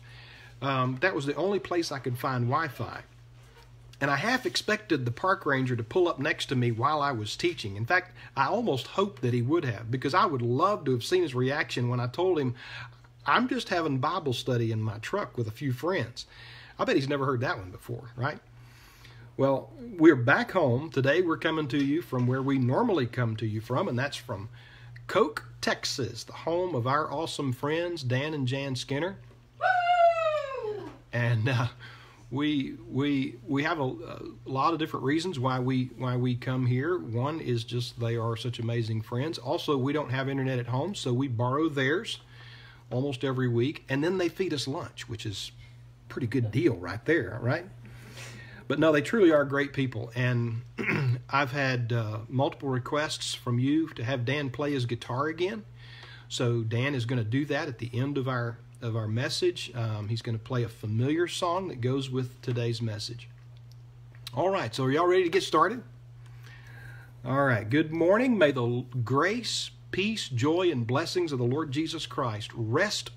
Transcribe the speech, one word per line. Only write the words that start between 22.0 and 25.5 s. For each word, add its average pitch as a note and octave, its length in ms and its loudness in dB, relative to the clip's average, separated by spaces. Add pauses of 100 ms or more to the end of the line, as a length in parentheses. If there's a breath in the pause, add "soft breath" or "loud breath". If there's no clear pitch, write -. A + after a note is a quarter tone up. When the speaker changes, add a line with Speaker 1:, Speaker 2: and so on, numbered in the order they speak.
Speaker 1:
from B2 240 -2
where B2+ 160 2
we C3+ 160 2
normally D3 480 2
come A#2 300 -2
to A2+ 100 -4
you G#2+ 160 -2
from, B2 260 -2
and B2 120 -2
that's - 180 -4
from A#2 320 -8 (560 loud breath)
Coke, - 400 2 (160)